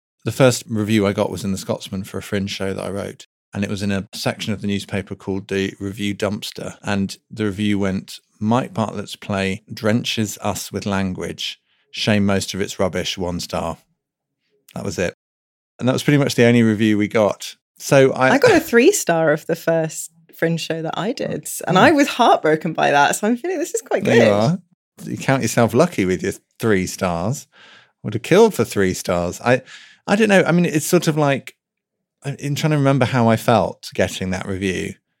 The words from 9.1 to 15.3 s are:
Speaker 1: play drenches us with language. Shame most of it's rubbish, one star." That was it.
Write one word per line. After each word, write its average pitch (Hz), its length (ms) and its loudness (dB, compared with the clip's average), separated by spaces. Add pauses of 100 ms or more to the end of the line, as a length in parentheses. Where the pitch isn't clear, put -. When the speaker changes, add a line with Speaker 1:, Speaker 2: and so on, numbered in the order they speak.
Speaker 1:
play 98 460 -4 (100)
drenches 110 680 -2
us - 320 -6
with 98 140 -6
language. 92 720 -4 (320)
Shame 104 340 2
most 98 280 0
of 92 60 -4
it's - 200 -6
rubbish, 90 380 -2
one 87 200 -4
star." 82 380 -6 (1000)
That - 100 -8
was 98 140 -8
it. 90 160 -2 (640)